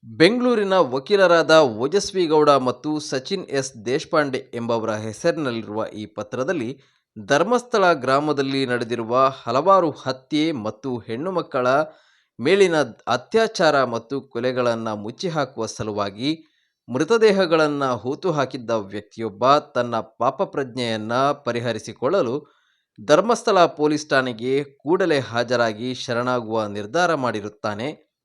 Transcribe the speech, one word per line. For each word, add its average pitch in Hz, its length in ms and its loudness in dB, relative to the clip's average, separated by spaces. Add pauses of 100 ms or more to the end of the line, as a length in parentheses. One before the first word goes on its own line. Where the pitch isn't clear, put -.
ಬೆಂಗಳೂರಿನ 202 680 2
ವಕೀಲರಾದ 165 840 4
ಓಜಸ್ವಿ 156 640 0
ಗೌಡ 151 240 4
ಮತ್ತು 139 500 0
ಸಚಿನ್ 147 460 -6
ಎಸ್ 131 400 -6
ದೇಶಪಾಂಡೆ 139 680 -2
ಎಂಬವರ 117 380 -4
ಹೆಸರಿನಲ್ಲಿರುವ 110 1000 -4
ಈ 107 120 -10
ಪತ್ರದಲ್ಲಿ 131 760 -6 (460)
ಧರ್ಮಸ್ಥಳ 190 680 2
ಗ್ರಾಮದಲ್ಲಿ 135 720 0
ನಡೆದಿರುವ 120 680 0 (100)
ಹಲವಾರು 160 480 2
ಹತ್ಯೆ 151 600 -4
ಮತ್ತು 120 460 -6
ಹೆಣ್ಣು 117 340 -8
ಮಕ್ಕಳ 151 360 -2 (720)
ಮೇಲಿನ 180 340 4 (320)
ಅತ್ಯಾಚಾರ 156 760 2
ಮತ್ತು 123 380 -4
ಕೊಲೆಗಳನ್ನ 117 720 -2
ಮುಚ್ಚಿಹಾಕುವ 127 720 -6
ಸಲುವಾಗಿ 107 800 -6 (480)
ಮೃತದೇಹಗಳನ್ನ 160 920 2
ಹೂತು 131 460 -4
ಹಾಕಿದ್ದ 131 380 -2
ವ್ಯಕ್ತಿಯೊಬ್ಬ 107 880 0
ತನ್ನ 123 380 -2
ಪಾಪ 113 460 -4
ಪ್ರಜ್ಞೆಯನ್ನ 117 720 -4 (180)
ಪರಿಹರಿಸಿಕೊಳ್ಳಲು 120 1200 -4 (500)
ಧರ್ಮಸ್ಥಳ 190 600 4
ಪೊಲೀಸ್ 151 440 -2
ಠಾಣೆಗೆ 131 540 0
ಕೂಡಲೇ 160 560 0
ಹಾಜರಾಗಿ 117 720 -2
ಶರಣಾಗುವ 117 720 -4
ನಿರ್ಧಾರ 113 500 -2
ಮಾಡಿರುತ್ತಾನೆ 110 1080 -6